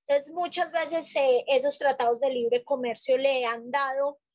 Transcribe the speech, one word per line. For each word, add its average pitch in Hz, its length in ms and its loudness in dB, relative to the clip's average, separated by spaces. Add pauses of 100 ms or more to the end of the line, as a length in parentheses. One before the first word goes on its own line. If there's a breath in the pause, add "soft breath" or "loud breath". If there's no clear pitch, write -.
Entonces, 285 280 0
muchas 349 380 -2
veces, 330 440 -2
eh, 262 320 4
esos 277 300 2
tratados 247 420 2
de 269 100 2
libre 240 340 0
comercio 254 520 -2
le 262 280 2
han 233 260 -6
dado 277 500 -2 (140)